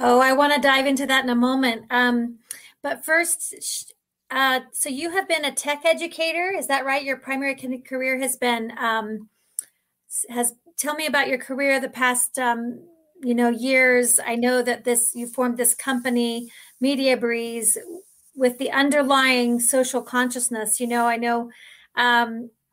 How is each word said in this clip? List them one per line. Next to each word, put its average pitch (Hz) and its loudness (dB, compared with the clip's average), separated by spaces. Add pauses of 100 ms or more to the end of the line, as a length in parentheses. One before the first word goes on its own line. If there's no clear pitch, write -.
Oh, 247 6
I 262 6
wanna 285 4
dive 269 4
into 277 0
that 262 2
in 247 -2
a 240 2
moment. 247 2
Um, 240 2 (420)
but - -8
first, - -2
sh-, - -8 (480)
uh, 262 2 (100)
so - -6
you 294 -6
have 370 -2
been 320 0
a 269 -4
tech 294 -4
educator, 330 0
is 339 -4
that 269 0
right? 277 -2
Your 269 -6
primary 269 -4
con-, 254 -10
career 262 -4
has 262 -4
been, 233 -2
um, 220 -4 (800)
s-, - -8
has, 240 -2 (220)
tell 294 -4
me 311 -4
about 277 0
your 262 -2
career 269 0
the 247 -6
past, 247 0
um, 240 -2 (440)
you 247 2
know, 240 2
years. 247 4
I 233 -4
know 247 2
that 240 -2
this, 240 0
you 240 -8
formed 247 -2
this 226 0
company, 240 -2 (280)
Media 269 2
Breeze, 233 -2 (580)
with 247 0
the 262 -4
underlying 262 2
social 254 0
consciousness. 247 -2
You 240 -2
know, 240 0
I 233 0
know, 233 -2 (460)
um, 240 2 (220)